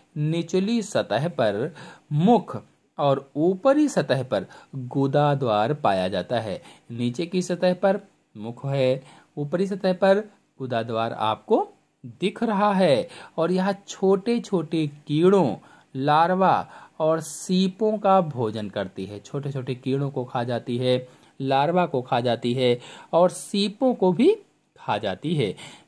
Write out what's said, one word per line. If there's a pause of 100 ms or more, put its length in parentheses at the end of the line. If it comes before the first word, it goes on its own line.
(160)
निचली
सतह
पर (380)
मुख (360)
और
ऊपरी
सतह
पर (280)
गुदा
द्वार
पाया
जाता
है। (280)
नीचे
की
सतह
पर (360)
मुख
है, (340)
ऊपरी
सतह
पर (300)
गुदा
द्वार
आपको (380)
दिख
रहा
है। (300)
और
यह
छोटे
छोटे
कीड़ों, (400)
लार्वा (320)
और
सीपों
का
भोजन
करती
है।
छोटे
छोटे
कीड़ों
को
खा
जाती
है, (320)
लार्वा
को
खा
जाती
है (320)
और
सीपों
को
भी (400)
खा
जाती
है। (340)